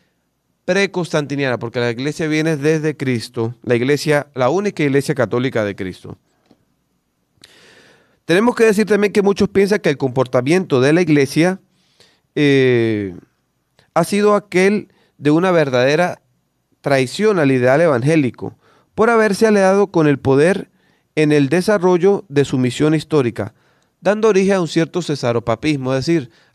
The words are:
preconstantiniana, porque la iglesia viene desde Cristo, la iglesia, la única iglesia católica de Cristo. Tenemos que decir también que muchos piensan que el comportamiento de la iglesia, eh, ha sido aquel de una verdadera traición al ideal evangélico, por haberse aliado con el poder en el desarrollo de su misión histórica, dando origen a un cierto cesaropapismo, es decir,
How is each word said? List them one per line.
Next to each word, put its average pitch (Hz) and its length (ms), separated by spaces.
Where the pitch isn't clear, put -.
preconstantiniana, 156 920
porque 117 200
la 120 120
iglesia 147 360
viene 156 300
desde 151 400
Cristo, 120 640
la 120 140
iglesia, 139 580
la 127 160
única 190 340
iglesia 139 300
católica 120 500
de 101 120
Cristo. 95 420
Tenemos 220 300
que 226 100
decir 214 200
también 202 280
que 208 80
muchos 196 260
piensan 190 320
que 175 100
el 139 80
comportamiento 131 840
de 139 100
la 170 100
iglesia, 156 600
eh, 120 800
ha 170 100
sido 208 320
aquel 196 540
de 143 140
una 175 200
verdadera 147 720
traición 143 580
al 139 120
ideal 131 280
evangélico, 135 800
por 156 140
haberse 220 380
aliado 196 440
con 160 160
el 143 120
poder 147 500
en 151 160
el 143 160
desarrollo 185 800
de 139 160
su 135 140
misión 127 360
histórica, 127 600
dando 214 260
origen 196 280
a 185 60
un 165 60
cierto 165 340
cesaropapismo, 131 920
es 131 120
decir, 165 240